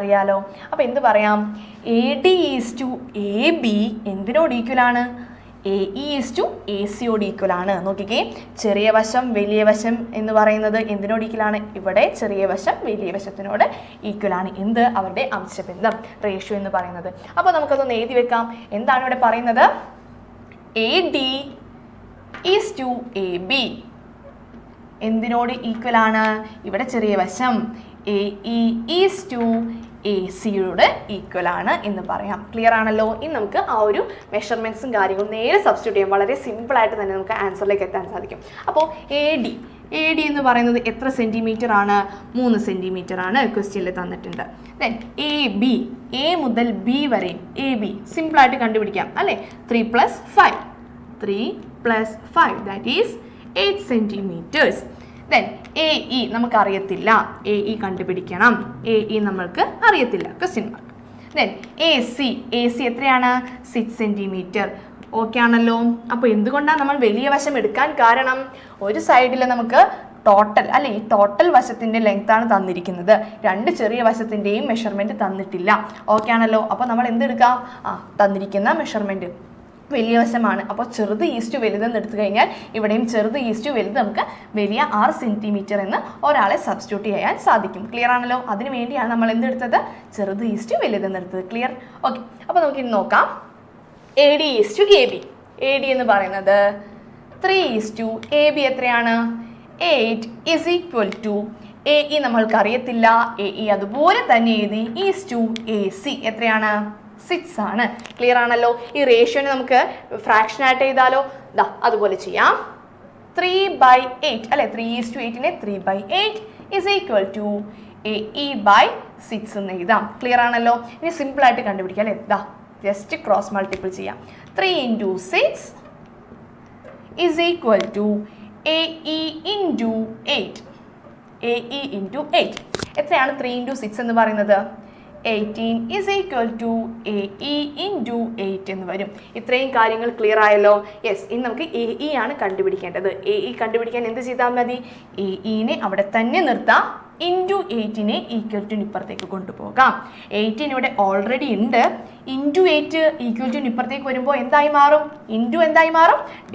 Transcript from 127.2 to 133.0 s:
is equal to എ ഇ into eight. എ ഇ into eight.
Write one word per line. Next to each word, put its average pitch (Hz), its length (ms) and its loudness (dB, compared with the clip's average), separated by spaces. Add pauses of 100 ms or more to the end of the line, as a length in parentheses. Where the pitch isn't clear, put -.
is 320 140 2 (100)
equal 247 340 2 (140)
to 208 100 0 (720)
എ 320 40 2 (360)
ഇ 311 40 -4 (340)
into 240 360 -2 (460)
eight. 196 200 -8 (960)
എ 240 40 0 (220)
ഇ - 20 -8 (180)
into 196 220 -8 (200)
eight. - 160 -2 (440)